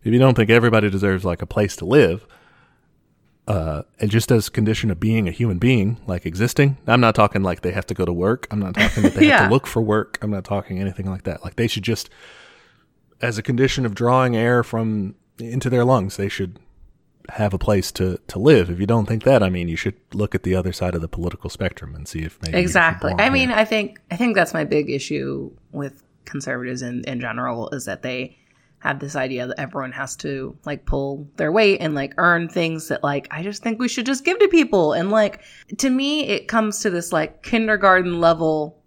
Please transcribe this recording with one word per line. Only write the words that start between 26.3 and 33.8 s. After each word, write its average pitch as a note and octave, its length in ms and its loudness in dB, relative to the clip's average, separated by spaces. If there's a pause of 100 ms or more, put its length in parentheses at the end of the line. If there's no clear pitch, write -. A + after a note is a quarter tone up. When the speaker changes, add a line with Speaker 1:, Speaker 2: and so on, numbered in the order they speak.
Speaker 2:
in, B2 220 -8
in B2+ 140 -6
general, A#2+ 500 -6
is B2+ 160 -8
that - 180 -10
they B2+ 320 -8 (440)
have C#3+ 200 -4
this C#3+ 160 -10
idea C3 300 -4
that - 140 -10
everyone C3 320 -8
has C3+ 240 -10
to, C3+ 500 -10
like, C#3+ 200 -10
pull C#3 500 -4
their D#3 160 -2
weight G3+ 300 4
and, D#3 120 -2
like, C#3 240 -6
earn E3+ 300 2
things E3 400 -4
that, - 160 -4
like, C#3+ 260 -2
I D3+ 140 -10
just G3+ 180 -10
think A3+ 160 -4
we A#3+ 120 -2